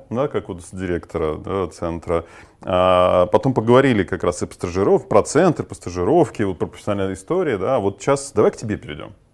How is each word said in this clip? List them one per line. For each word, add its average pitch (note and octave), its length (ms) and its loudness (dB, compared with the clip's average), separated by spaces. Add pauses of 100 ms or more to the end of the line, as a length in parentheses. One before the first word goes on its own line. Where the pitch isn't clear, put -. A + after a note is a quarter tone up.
да, C3+ 200 -2
как G#2 180 -6
вот E2+ 160 -12
с - 80 -20
директора, E2+ 640 -4
да, F2+ 320 -4
центра, E2+ 560 -4 (380)
а, F2+ 640 4
потом A2+ 280 2
поговорили A#2+ 500 4
как E2+ 200 -6
раз F2+ 200 -2
и - 20 -4
по - 80 -16
стажиров-, G2 560 0
про G#2+ 140 6
центр, D#3+ 400 0
по - 120 -14
стажировке, G#2 720 0
вот F#2 140 -4
про G2 80 -4
профессиональные F#2+ 480 -6
истории, D#3+ 420 -4
да. A2+ 220 -2
Вот G2 220 -2
сейчас C#3+ 320 -2
давай B2 180 4
к - 40 -16
тебе G#2+ 220 -6
перейдем. - 340 -14 (220)